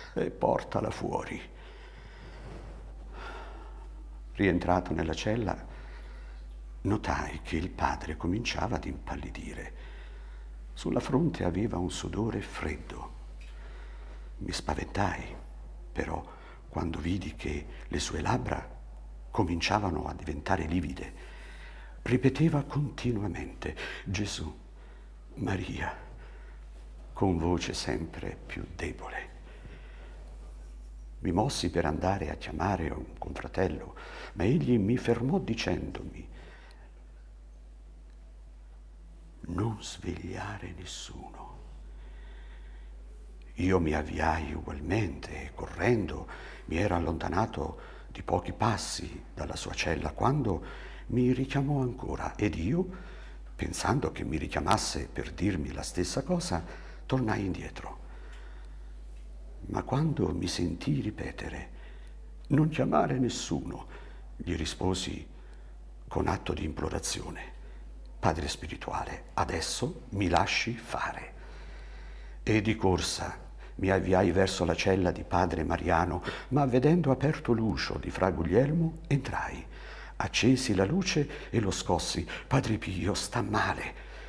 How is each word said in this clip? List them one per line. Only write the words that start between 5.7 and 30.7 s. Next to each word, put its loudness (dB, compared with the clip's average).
notai 0
che 0
il 0
padre 0
cominciava 2
ad -4
impallidire. -6
Sulla 2
fronte 4
aveva 2
un 2
sudore 0
freddo. -6
Mi -4
spaventai, 0
però, -2
quando -2
vidi 0
che -4
le 0
sue -2
labbra 0
cominciavano 4
a -4
diventare 0
livide. -2
Ripeteva 6
continuamente: -2
"Gesù, -2
Maria", -2
con 4
voce 2
sempre -4
più -8
debole. -6